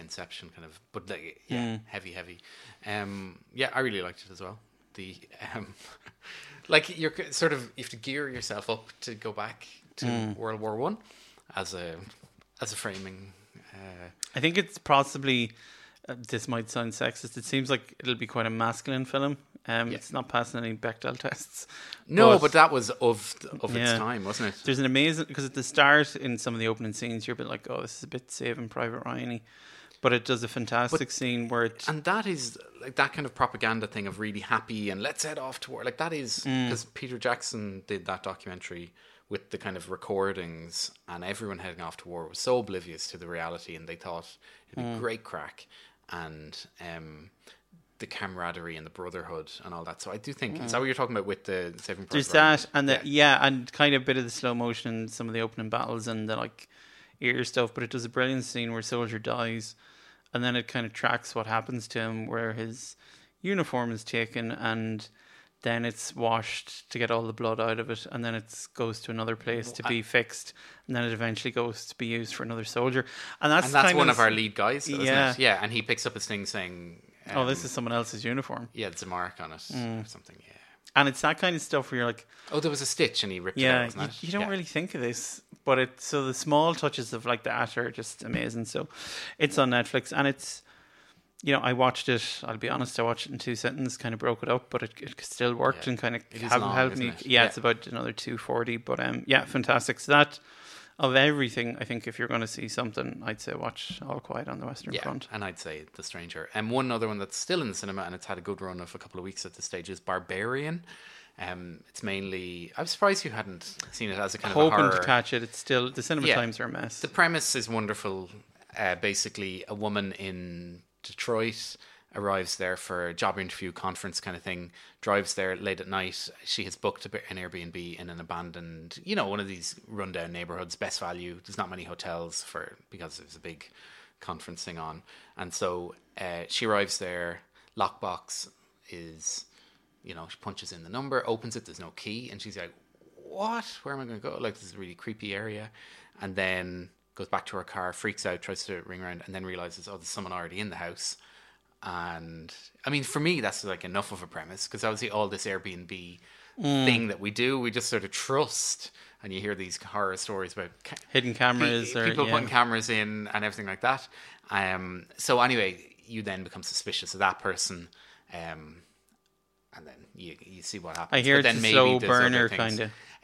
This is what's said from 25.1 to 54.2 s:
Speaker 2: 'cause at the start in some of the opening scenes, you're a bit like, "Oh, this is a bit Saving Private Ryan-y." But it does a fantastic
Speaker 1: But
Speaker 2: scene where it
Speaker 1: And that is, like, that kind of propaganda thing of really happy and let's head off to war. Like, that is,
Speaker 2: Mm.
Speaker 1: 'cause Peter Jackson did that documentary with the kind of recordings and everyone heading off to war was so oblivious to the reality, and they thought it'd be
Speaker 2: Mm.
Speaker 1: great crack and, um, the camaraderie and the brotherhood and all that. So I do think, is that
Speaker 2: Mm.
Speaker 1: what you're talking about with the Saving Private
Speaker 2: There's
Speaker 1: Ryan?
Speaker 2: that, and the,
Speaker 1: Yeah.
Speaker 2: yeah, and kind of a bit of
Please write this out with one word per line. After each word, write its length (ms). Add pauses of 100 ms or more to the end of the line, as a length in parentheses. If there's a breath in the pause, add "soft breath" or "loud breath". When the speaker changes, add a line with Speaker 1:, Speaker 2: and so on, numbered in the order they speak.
Speaker 2:
'cause 180
at 80
the 80
start 540
in 240
some 160
of 40
the 80
opening 260
scenes, 340
you're 60
a 40
bit 100
like, 220
"Oh, 140
this 140
is 60
a 40
bit 240
Saving 380
Private 360
Ryan-y." 360 (600 loud breath)
But 120
it 120
does 160
a 60
fantastic 640
Speaker 1:
But 20
Speaker 2:
scene 360
where 180
it 220
Speaker 1:
And 180
that 200
is, 320 (240)
like, 140
that 180
kind 140
of 80
propaganda 500
thing 220
of 120
really 200
happy 500
and 140
let's 200
head 140
off 220
to 120
war. 120
Like, 140
that 140
is, 280
Speaker 2:
Mm. 300
Speaker 1:
'cause 160
Peter 340
Jackson 640
did 220
that 160
documentary 720 (360 soft breath)
with 220
the 80
kind 180
of 140
recordings 1000 (180)
and 160
everyone 360
heading 220
off 160
to 100
war 200
was 120
so 180
oblivious 520
to 100
the 80
reality, 480
and 120
they 80
thought 420 (340 loud breath)
it'd 120
be 60
Speaker 2:
Mm. 100
Speaker 1:
great 240
crack 440 (420 loud breath)
and, 580 (120)
um, 500 (720 loud breath)
the 80
camaraderie 720
and 80
the 60
brotherhood 600 (120)
and 100
all 100
that. 180
So 100
I 60
do 160
think, 260
is 120
that 60
Speaker 2:
Mm. 20
Speaker 1:
what 60
you're 100
talking 200
about 120
with 160
the 340
Saving 280
Private 40
Speaker 2:
There's 240
Speaker 1:
Ryan? 260
Speaker 2:
that, 140
and 160
the, 40
Speaker 1:
Yeah. 80 (360)
Speaker 2:
yeah, 100
and 240
kind 220
of 80
a 40
bit 120
of 60